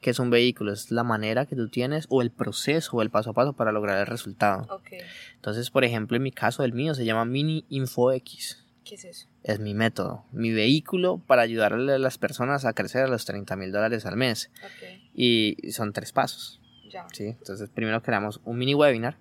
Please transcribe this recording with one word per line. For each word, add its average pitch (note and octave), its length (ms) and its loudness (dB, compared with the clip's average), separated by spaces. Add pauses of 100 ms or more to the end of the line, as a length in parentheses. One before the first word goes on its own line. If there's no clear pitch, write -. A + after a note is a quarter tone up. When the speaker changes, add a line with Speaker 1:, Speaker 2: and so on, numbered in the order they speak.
Speaker 1:
¿Qué - 100 2
es A#2+ 80 0
un B2 100 0
vehículo? A#2+ 420 4
Es G#2 200 -8
la A#2 120 0
manera A2+ 440 0
que C#3+ 100 -6
tú A2+ 140 -4
tienes C#3+ 400 -2
o C3+ 100 6
el A#2 100 0
proceso C3+ 680 -2
o - 20 2
el A2 80 2
paso A2+ 220 0
a - 20 -8
paso C3 220 2
para A2 180 0
lograr G#2 260 0
el G2+ 80 2
resultado. G#2 640 0
Speaker 2:
Ok. G3 180 -10 (480)
Speaker 1:
Entonces, A#2 340 -6
por C3+ 140 4
ejemplo, A#2 340 0
en C3 40 0
mi C3+ 80 -2
caso, - 320 0
el A#2+ 120 0
mío D3 200 -2
se B2+ 120 -2
llama A2+ 180 0
Mini D3 460 -2
Info B2+ 420 2
X. - 540 -8 (180)
Speaker 2:
¿Qué G#3 120 -18
es - 100 -20
eso? - 220 -20 (140)
Speaker 1:
Es G#2+ 180 -4
mi G#2 120 -6
método, A2 580 -2
mi A2+ 220 -2
vehículo D#3+ 720 2
para B2+ 160 6
ayudarle A#2 520 2
a C3+ 40 2
las C3 200 0
personas C3+ 480 -2
a A2+ 80 0
crecer B2+ 300 0
a C3 40 0
los A#2+ 160 -2
treinta G2+ 320 -6
mil F#2+ 160 -6
dólares G#2+ 320 0
al F#2+ 120 -4
mes. B2 340 0 (120)
Speaker 2:
Ok. - 260 -18 (260)
Speaker 1:
Y A2+ 420 4 (160)
son G#2+ 220 -4
tres - 180 -8
pasos. - 480 -2 (300)
Speaker 2:
Ya. F#3 220 -14
Speaker 1:
¿Sí? - 160 -10
Entonces, G#2 420 -10
primero A2 320 -2
creamos G#2 420 -2
un A#2 140 -6
mini B2+ 160 2
webinar, C#3 460 4